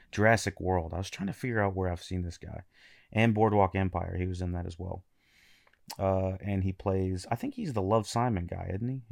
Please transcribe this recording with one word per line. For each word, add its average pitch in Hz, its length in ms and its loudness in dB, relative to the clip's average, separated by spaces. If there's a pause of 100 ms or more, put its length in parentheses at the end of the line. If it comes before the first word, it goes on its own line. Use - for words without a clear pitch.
(120)
Jurassic 104 500 4
World. 87 320 0
I 85 40 -4
was 95 120 -6
trying 196 180 -6
to 165 60 -6
figure 117 280 -2
out 98 140 2
where 92 160 0
I've 87 100 -6
seen 92 220 -6
this 85 140 -8
guy. - 260 -12 (480)
And 110 220 4
Boardwalk 104 420 6
Empire, 87 420 0
he 90 100 0
was 90 140 -4
in 90 120 -2
that 87 120 -4
as 87 140 -10
well. 90 240 -10 (960)
Uh, 95 420 2
and 98 240 0
he 95 80 0
plays, 95 580 -2
I 117 60 0
think - 200 -6
he's 180 180 -6
the 104 80 0
Love 104 260 2
Simon 117 380 0
guy, 90 280 -8
isn't 110 140 -4
he? 131 140 -6 (100)